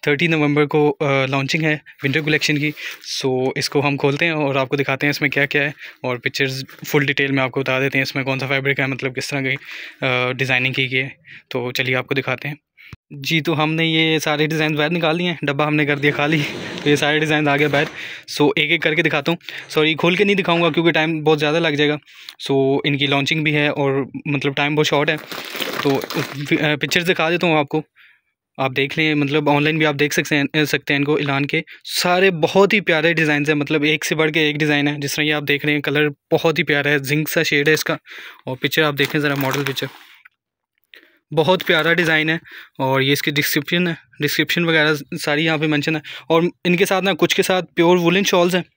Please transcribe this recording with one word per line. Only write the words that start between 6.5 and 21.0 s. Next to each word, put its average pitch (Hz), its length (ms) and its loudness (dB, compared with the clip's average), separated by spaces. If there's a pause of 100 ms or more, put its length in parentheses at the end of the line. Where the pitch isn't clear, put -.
फुल 143 200 2
डिटेल 139 260 0
में 135 100 2
आपको 131 180 -2
बता 131 200 -2
देते 135 180 0
हैं 135 40 0
इसमें 135 220 -4
कौन 131 140 -2
सा 139 80 -6
फैब्रिक 135 340 -2
है, 135 60 0
मतलब 131 280 -6
किस 127 160 -8
तरह 139 120 -4
की, 135 140 -2 (460)
अ, 127 300 0
डिज़ाइनिंग 127 420 -2
की 131 120 0
गई 127 120 -2
है। 135 180 -6 (340)
तो 123 220 -4
चलिए 127 220 -2
आपको 127 200 -2
दिखाते 135 340 -4
हैं। 147 100 -10 (540)
जी, 147 280 -2
तो 160 140 -2
हमने 156 320 0
ये 160 340 2
सारे 151 260 0
डिज़ाइन 156 280 0
बाहर 147 160 0
निकाल 170 260 0
लिए 180 120 -2
हैं, 165 160 -6
डब्बा 143 200 0
हमने 151 220 0
कर 143 120 0
दिया 143 140 2
खाली, 147 300 0 (420)
तो 147 60 2
ये 147 60 6
सारे 151 240 2
डिज़ाइन 151 280 0
आ 143 80 2
गए 147 120 2
बाहर। 143 180 0 (440)
So, 147 280 2
एक-एक 156 240 2
करके 160 200 2
दिखाता 151 300 0
हूँ, 170 60 -2 (300)
सॉरी 156 260 2
खोल 170 220 2
के 202 80 4
नहीं 202 120 2
दिखाऊँगा 170 340 2
क्योंकि 165 220 2
टाइम 160 280 0